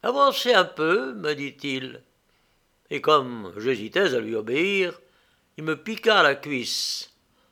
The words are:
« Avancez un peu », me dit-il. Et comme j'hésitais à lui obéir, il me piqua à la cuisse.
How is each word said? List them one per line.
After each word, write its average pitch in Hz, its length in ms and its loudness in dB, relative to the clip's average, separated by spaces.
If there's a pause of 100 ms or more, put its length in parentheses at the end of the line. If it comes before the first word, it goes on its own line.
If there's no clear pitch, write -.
« - 0 -
Avancez 247 500 2
un 190 100 6
peu », 185 520 0
me 156 180 -4
dit-il. 131 680 -8 (880)
Et 147 120 -6
comme 123 560 2
j'hésitais 127 560 0
à 123 60 0
lui 113 160 -4
obéir, 170 640 0 (580)
il 156 80 -8
me 156 100 -2
piqua 220 440 0
à 170 40 6
la 139 120 6
cuisse. - 800 -6 (380)